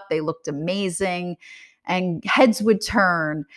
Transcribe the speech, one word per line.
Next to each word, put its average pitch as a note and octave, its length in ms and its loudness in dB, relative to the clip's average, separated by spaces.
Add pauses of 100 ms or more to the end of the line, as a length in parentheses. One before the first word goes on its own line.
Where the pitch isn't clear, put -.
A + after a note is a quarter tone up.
They D#3 120 0
looked D#3 260 -6
amazing, F3 880 -4 (480)
and F3+ 380 -2
heads A#3+ 380 4
would G#3+ 200 2
turn. E3 640 0 (120)